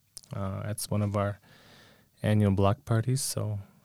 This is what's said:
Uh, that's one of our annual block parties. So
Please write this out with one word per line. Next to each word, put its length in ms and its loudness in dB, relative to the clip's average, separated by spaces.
Uh, 300 -6
that's 260 -6
one 120 0
of 160 0
our 220 0
annual 300 4
block 340 2
parties. 360 0
So 380 -4